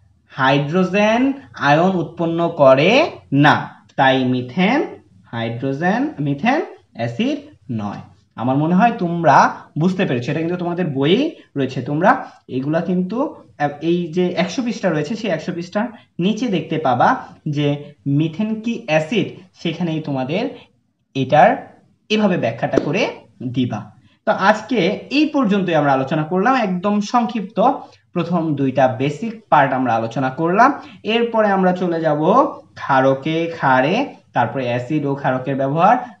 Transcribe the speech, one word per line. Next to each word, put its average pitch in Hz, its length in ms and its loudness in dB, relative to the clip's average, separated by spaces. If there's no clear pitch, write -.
হাইড্রোজেন 175 840 2
আয়ন 165 240 4
উৎপন্ন 170 380 -4
করে 139 300 6
না, 131 100 6
তাই 135 200 4
মিথেন 185 460 0
হাইড্রোজেন, 135 680 -2
মিথেন 214 340 0
অ্যাসিড 220 420 -4
নয়। 98 200 -8
আমার 127 200 -2
মনে 160 180 2
হয় 226 180 4
তোমরা 165 340 4
বুঝতে 185 280 2
পেরেছো, 123 260 -2
এটা 160 120 -2
কিন্তু 175 200 -4
তোমাদের 175 220 -4
বইয়েই 185 280 2
রয়েছে। 135 260 -4
তোমরা 151 300 2
এগুলা 143 340 -2
কিন্তু, 185 360 -2
আহ, 147 120 0
এই 170 260 0
যে 180 180 0
একশো - 220 -6
পৃষ্ঠা 214 240 -4
রয়েছে, 156 260 -2
সেই 202 160 -4
একশো - 220 -6
পৃষ্ঠার 208 340 -6
নিচে 214 280 0
দেখতে 160 300 -2
পাবা 135 300 2
যে 147 200 -2
মিথেন 160 420 0
কি 233 120 -4
অ্যাসিড, 156 400 0
সেখানেই 160 400 -4
তোমাদের 143 420 -4
এটার 143 340 4
এভাবে 208 280 2
ব্যাখ্যাটা 143 500 -2
করে 175 140 -2
দিবা। 113 240 -2
তো 214 40 2
আজকে 208 480 0
এই 285 160 2
পর্যন্তই 202 500 0
আমরা 143 220 4
আলোচনা 151 260 -2
করলাম, 190 320 0
একদম 202 460 -2
সংক্ষিপ্ত 220 580 -2
প্রথম 170 280 -2
দুইটা 131 280 2
বেসিক 139 460 -4
পার্ট 139 220 4
আমরা 127 260 0
আলোচনা 131 300 -4
করলাম। 180 400 2
এরপরে 226 440 0
আমরা 185 160 4
চলে 170 280 -2
যাব 151 200 0
ক্ষারকে, 135 580 0
ক্ষারে, 139 400 2
তারপরে 127 360 -2
অ্যাসিড 131 360 -2
ও 139 100 -2
ক্ষারকের 131 400 -2
ব্যবহার, 160 400 2